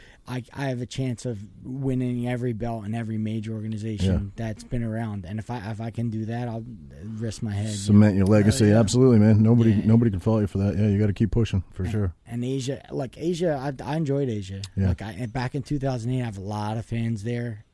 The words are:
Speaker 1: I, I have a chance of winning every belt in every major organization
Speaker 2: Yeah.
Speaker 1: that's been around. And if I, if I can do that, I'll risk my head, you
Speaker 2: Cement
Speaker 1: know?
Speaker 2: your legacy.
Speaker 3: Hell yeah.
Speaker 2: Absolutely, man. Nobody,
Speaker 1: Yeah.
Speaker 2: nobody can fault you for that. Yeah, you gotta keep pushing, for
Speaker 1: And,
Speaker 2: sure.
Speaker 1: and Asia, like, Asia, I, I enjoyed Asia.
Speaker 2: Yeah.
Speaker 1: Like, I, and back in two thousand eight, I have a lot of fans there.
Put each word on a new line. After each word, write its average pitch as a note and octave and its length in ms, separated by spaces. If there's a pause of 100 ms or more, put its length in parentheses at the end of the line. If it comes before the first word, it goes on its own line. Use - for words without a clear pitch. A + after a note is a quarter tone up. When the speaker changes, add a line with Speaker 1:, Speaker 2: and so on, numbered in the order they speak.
(260)
Speaker 1:
I, B2+ 160 (120)
I C#3 140
have B2 140
a A#2+ 40
chance B2+ 400
of A#2+ 120 (260)
winning B2+ 640
every B2 240
belt A2+ 320
in A2 100
every A2 220
major A2 360
organization G#2+ 600
Speaker 2:
Yeah. G2+ 240
Speaker 1:
that's A2 260
been B2 200
around. G#2+ 420
And G2+ 120
if G#2 140
I, B2 60 (120)
if G#2+ 120
I A2+ 80
can A#2 200
do A2 160
that, A#2 220
I'll A2+ 160 (400)
risk A2 400
my A2 80
head, G#2 200
you G#2+ 40
Speaker 2:
Cement G#2 380
Speaker 1:
know? F#2+ 60
Speaker 2:
your F#2+ 80
legacy. G#2+ 380
Speaker 3:
Hell G#2 100
yeah. A2+ 40
Speaker 2:
Absolutely, A#2+ 400
man. G#2+ 240
Nobody, A2+ 280
Speaker 1:
Yeah. G2+ 140
Speaker 2:
nobody A2+ 260
can F#2 100
fault A2 200
you G2+ 60
for G2 120
that. G2 180
Yeah, G#2+ 100
you G2 100
gotta G#2 160
keep A2 180
pushing, G#2 320 (100)
for F#2+ 100
Speaker 1:
And, F2 80
Speaker 2:
sure. G2 220 (120)
Speaker 1:
and A#2+ 200
Asia, C3 460
like, C#3 260
Asia, D#3+ 440
I, C3+ 220
I D3 140
enjoyed C#3 320
Asia. G2 320 (160)
Speaker 2:
Yeah. F#2+ 120
Speaker 1:
Like, F2 120
I, G2+ 100
and G#2 220
back B2 220
in C#3+ 80
two D3 160
thousand B2+ 320
eight, B2+ 100
I A#2+ 40
have G#2 120
a G2 40
lot G#2 360
of A2+ 80
fans A2+ 380
there. A#2+ 500